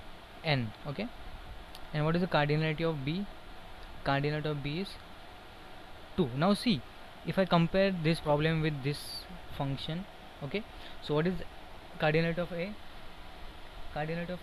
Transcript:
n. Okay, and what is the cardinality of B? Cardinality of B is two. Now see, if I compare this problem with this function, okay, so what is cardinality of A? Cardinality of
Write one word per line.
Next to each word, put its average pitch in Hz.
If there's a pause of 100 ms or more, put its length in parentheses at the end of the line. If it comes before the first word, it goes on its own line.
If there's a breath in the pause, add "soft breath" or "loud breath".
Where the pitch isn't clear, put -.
(440)
n. 131 (160)
Okay, 190 (840)
and 151
what 160
is 175
the 185
cardinality 156
of 160
B? 180 (800)
Cardinality 147
of 147
B 147
is 196 (1300)
two. 156
Now 175
see, 196 (460)
if 160
I 190
compare 185
this 165
problem 156
with 151
this - (320)
function, 147 (360)
okay, 190 (400 loud breath)
so 151
what 156
is 185 (640)
cardinality 165
of 175
A? 180 (1200)
Cardinality 165
of 180